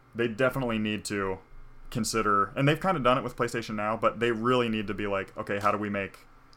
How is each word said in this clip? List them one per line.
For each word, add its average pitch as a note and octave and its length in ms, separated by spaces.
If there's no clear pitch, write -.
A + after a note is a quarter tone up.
they A#2 140
definitely B2 500
need G#2+ 280
to G2 320
consider, G#2+ 680
and C#3 100
they've D3+ 140
kinda F#3 180
done B2+ 180
it G#2 60
with A#2 140
PlayStation A#2 380
Now, G#2+ 200
but G#2+ 240
they A#2+ 120
really A#2+ 360
need A2 200
to G#2 60
be G2+ 140
like, G2 300
"Okay, G#2+ 220
how G#2 120
do G#2 60
we G#2 120
make G2+ 300